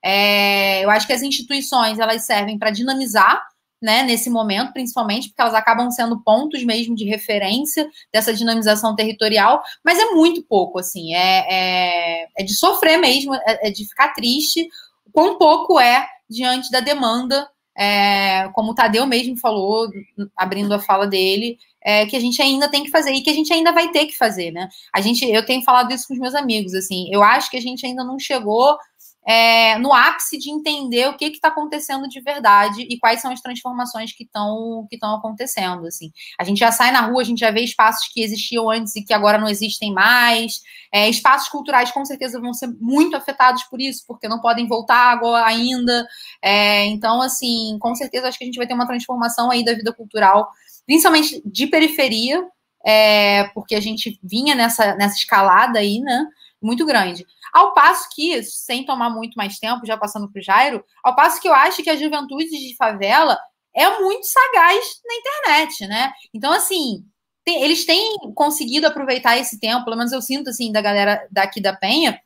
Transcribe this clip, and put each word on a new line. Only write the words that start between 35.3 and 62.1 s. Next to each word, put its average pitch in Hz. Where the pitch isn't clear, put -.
assim. 165
A 175
gente 202
já 233
sai 240
na 254
rua, 240
a -
gente 233
já 226
vê 220
espaços 220
que 233
existiam 220
antes 220
e 214
que 220
agora 208
não 214
existem 208
mais, 226
é, 208
espaços 262
culturais 254
com 269
certeza 262
vão 240
ser 254
muito 294
afetados 254
por 254
isso, 269
porque 233
não 214
podem 233
voltar 240
agora 233
ainda, 240
é, 202
então, 220
assim, 233
com 240
certeza 254
acho 247
que 254
a -
gente 247
vai 247
ter 247
uma 240
transformação 240
aí 240
da 233
vida 226
cultural, 214
principalmente 311
de 202
periferia, 302
é, 208
porque 220
a 208
gente 220
vinha 240
nessa, 226
nessa 202
escalada 208
aí, 208
né, 277
muito 240
grande. 185
Ao 381
passo -
que, 302
sem 254
tomar 240
muito 226
mais 202
tempo, 233
já 220
passando 208
pro 202
Jairo, 220
ao 254
passo 302
que -
eu 330
acho 302
que 330
a 311
juventude 294